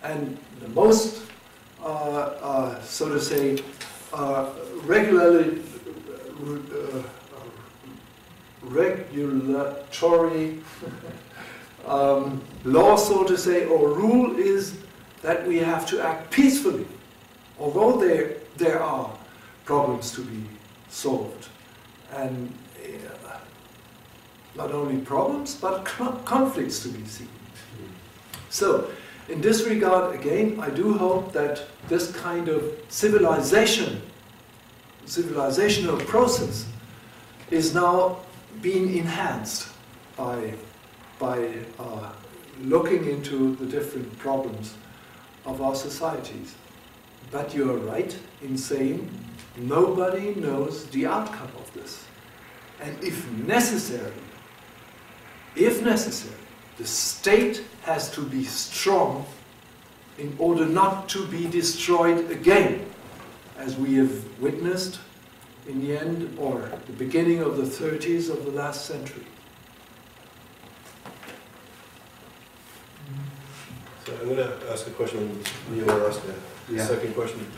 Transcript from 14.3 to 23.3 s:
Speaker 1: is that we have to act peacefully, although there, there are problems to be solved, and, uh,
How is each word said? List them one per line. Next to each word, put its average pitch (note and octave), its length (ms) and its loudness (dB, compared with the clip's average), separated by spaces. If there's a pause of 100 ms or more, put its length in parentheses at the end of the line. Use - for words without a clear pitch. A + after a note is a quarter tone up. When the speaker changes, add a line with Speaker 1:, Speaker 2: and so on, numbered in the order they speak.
Speaker 1:
is G3 400 2 (440)
that E3+ 260 0
we E3+ 120 2
have E3 280 0
to - 140 0
act - 300 -4
peacefully, - 540 6 (720)
although G3+ 400 4
there, E3 380 4 (220)
there D#3+ 260 4
are C3 260 -2 (540)
problems B2+ 480 0
to B2+ 100 -10
be G#2+ 220 -8 (460)
solved, - 580 -4 (680)
and, B2+ 400 -6 (720)
uh, - 120 -14 (1160)